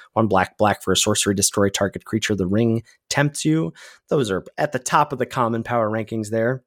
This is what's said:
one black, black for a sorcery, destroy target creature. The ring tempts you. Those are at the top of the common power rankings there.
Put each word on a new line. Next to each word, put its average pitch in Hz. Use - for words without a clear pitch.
one 113
black, 95
black 101
for 95
a 90
sorcery, 104
destroy 101
target -
creature. 107
The 95
ring 113
tempts 143
you. 160
Those 135
are 90
at 147
the 127
top 147
of 127
the 123
common 117
power 117
rankings 110
there. 113